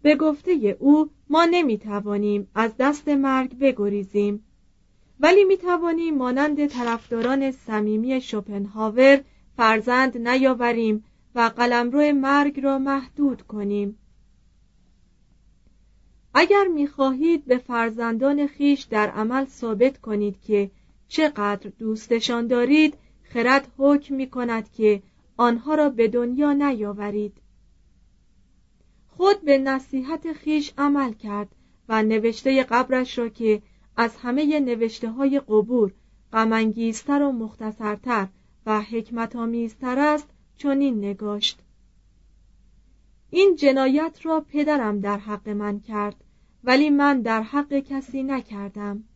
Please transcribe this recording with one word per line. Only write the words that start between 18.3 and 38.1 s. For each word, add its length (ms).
خیش 360
در 260
عمل 360
ثابت 520
کنید 440
که 300
چقدر 720
دوستشان 680
دارید، 500
خرد 540
حکم 380
می‌کند 560
که 300
آنها 380
را 140
به 180
دنیا 460
نیاورید. 840
خود 340
به 160
نصیحت 760
خیش 440
عمل 360
کرد 420
و 140
نوشته 600
قبرش 540
را 120
که 320
از 180
همه 440
نوشته‌های 800
قبور 540
غم‌انگیزتر 880
و 80
مختصرتر 960